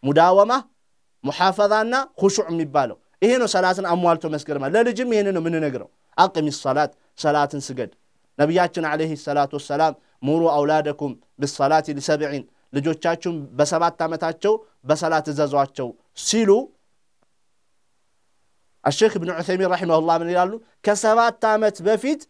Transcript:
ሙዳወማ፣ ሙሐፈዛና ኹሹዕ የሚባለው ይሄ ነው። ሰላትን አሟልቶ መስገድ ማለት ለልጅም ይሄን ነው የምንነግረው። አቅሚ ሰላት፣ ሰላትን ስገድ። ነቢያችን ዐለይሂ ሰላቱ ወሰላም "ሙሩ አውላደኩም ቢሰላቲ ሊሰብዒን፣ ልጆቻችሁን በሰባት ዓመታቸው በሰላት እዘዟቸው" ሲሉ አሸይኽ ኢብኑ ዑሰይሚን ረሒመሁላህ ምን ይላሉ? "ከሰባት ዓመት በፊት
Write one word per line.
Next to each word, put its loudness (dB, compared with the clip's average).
ሙዳወማ፣ 4
ሙሐፈዛና 0
ኹሹዕ 2
የሚባለው -2
ይሄ 4
ነው። 0
ሰላትን 0
አሟልቶ 0
መስገድ -6
ማለት -6
ለልጅም 0
ይሄን 0
ነው -2
የምንነግረው። -4
አቅሚ 4
ሰላት፣ -2
ሰላትን 0
ስገድ። -8
ነቢያችን 0
ዐለይሂ -4
ሰላቱ -2
ወሰላም 0
"ሙሩ 0
አውላደኩም -2
ቢሰላቲ 0
ሊሰብዒን፣ -4
ልጆቻችሁን -4
በሰባት 0
ዓመታቸው -2
በሰላት 0
እዘዟቸው" -2
ሲሉ 0
አሸይኽ 2
ኢብኑ -4
ዑሰይሚን -2
ረሒመሁላህ 2
ምን -4
ይላሉ? 0
"ከሰባት 2
ዓመት 2
በፊት -2